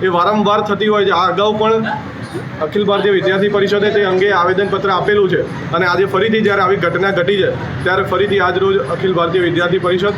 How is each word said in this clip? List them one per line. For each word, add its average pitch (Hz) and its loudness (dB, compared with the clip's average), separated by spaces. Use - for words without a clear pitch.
એ 185 2
વારંવાર 202 2
થતી 208 -2
હોય 208 2
છે. 190 2
આ 180 2
અગાઉ 208 0
પણ 220 0
અખિલ 208 -2
ભારતીય 202 2
વિદ્યાર્થી 190 2
પરિષદે 202 2
તે 202 2
અંગે 185 2
આવેદનપત્ર 185 0
આપેલું 196 2
છે - -2
અને 170 0
આજે 180 0
ફરીથી 214 0
જ્યારે 196 2
આવી 190 2
ઘટના 175 -2
ઘટી 175 0
છે, - -4
ત્યારે 190 0
ફરીથી 190 0
આજ 180 0
રોજ 196 0
અખિલ 185 -2
ભારતીય 170 0
વિદ્યાર્થી 175 0
પરિષદ 180 0